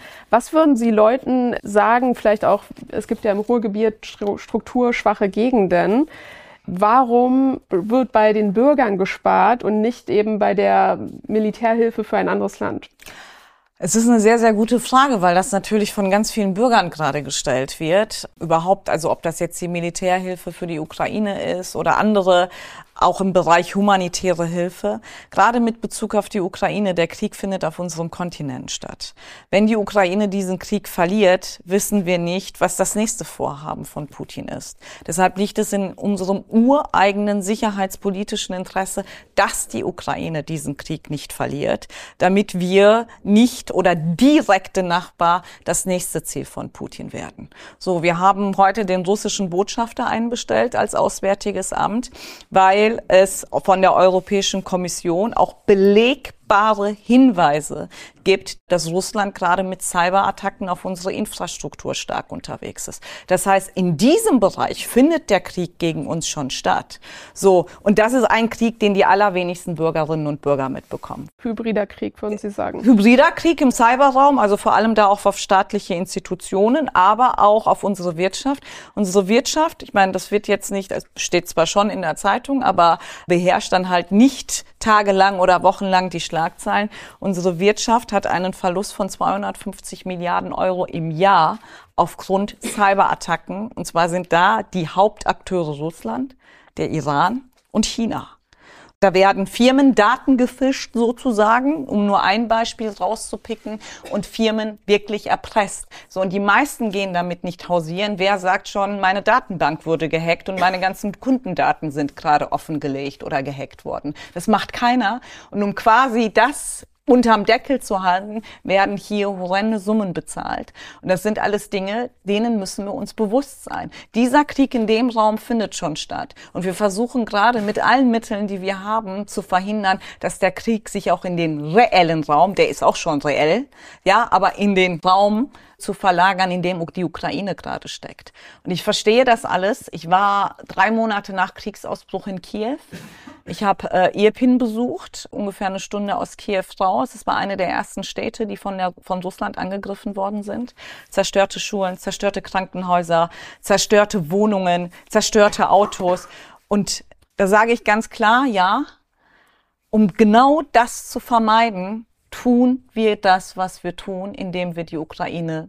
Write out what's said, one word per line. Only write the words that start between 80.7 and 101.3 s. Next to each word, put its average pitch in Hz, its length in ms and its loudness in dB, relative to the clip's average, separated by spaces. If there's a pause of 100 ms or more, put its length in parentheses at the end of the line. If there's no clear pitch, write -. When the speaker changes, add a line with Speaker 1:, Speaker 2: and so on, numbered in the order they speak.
Speaker 2:
nicht, 196 220 -6
es - 120 -6 (100)
steht - 320 -2
zwar 165 200 0
schon 202 240 2
in 185 100 -6
der 156 160 -4
Zeitung, 240 460 -2
aber 175 380 4 (260)
beherrscht 180 460 2
dann 185 180 0
halt 175 220 0
nicht - 520 2 (140)
tagelang 196 640 4
oder 180 220 4
wochenlang 185 460 2
die 170 120 -6
Schlagzeilen. 202 680 -4 (320)
Unsere 180 380 -2
Wirtschaft 214 560 0
hat 196 140 -2
einen 185 240 -2
Verlust 185 400 -4
von 190 160 -6
zweihundertfünfzig - 960 -6
Milliarden 180 480 -4
Euro 185 320 -2
im 165 260 -6
Jahr 180 480 2 (380)
aufgrund 190 640 -2
Cyberattacken. 196 1080 0
Und - 140 -10
zwar 170 220 0
sind 175 240 -4
da 196 300 4
die 180 260 -6
Hauptakteure 185 920 -2
Russland, 226 580 -8 (400)
der 156 140 -4
Iran 156 600 -2 (220)
und 220 140 0
China. - 420 -6 (720)
Da 185 140 4
werden 190 340 4
Firmen 262 480 4
Daten 254 400 4
gefischt 262 580 -2
sozusagen, 240 920 0